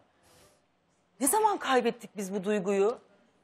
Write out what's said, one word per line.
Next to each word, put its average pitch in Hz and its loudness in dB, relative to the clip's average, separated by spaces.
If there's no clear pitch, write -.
Ne 254 0
zaman 415 2
kaybettik 233 -2
biz 190 -8
bu 202 -4
duyguyu? 202 0